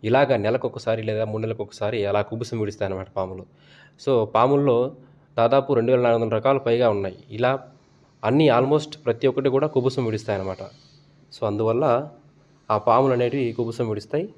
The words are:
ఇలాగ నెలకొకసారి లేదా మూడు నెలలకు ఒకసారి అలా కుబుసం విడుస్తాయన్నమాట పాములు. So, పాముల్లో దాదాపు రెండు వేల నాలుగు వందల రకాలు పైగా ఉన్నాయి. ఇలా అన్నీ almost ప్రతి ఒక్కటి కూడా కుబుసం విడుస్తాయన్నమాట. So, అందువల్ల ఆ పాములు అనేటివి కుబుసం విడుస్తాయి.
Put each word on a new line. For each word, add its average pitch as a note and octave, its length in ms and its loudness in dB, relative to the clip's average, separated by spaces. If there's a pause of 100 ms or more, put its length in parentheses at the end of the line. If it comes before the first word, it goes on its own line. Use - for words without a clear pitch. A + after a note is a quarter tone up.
ఇలాగ C3 320 4
నెలకొకసారి A2+ 680 -2
లేదా A2 220 -2
మూడు A2 160 -6
నెలలకు A2+ 220 -6
ఒకసారి G#2 420 -4
అలా G2+ 160 0
కుబుసం A2+ 380 -6
విడుస్తాయన్నమాట G2 500 -6
పాములు. F#2 360 -8 (580)
So, A#2+ 220 2
పాముల్లో B2+ 720 2 (420)
దాదాపు C3+ 360 2
రెండు A#2 180 2
వేల B2 100 4
నాలుగు A#2 220 2
వందల A2 120 -2
రకాలు C3+ 240 2
పైగా A#2+ 300 2
ఉన్నాయి. G2 280 -2 (120)
ఇలా A#2+ 220 0 (720)
అన్నీ C#3+ 240 4
almost C3+ 580 2
ప్రతి A#2+ 220 0
ఒక్కటి C3 220 0
కూడా C3+ 180 0
కుబుసం B2+ 380 -2
విడుస్తాయన్నమాట. G2 560 -4 (720)
So, - 120 -8
అందువల్ల A#2 640 0 (600)
ఆ G#2+ 80 2
పాములు B2 360 4
అనేటివి B2 400 -2
కుబుసం A2+ 360 -4
విడుస్తాయి. C#3+ 380 -6 (100)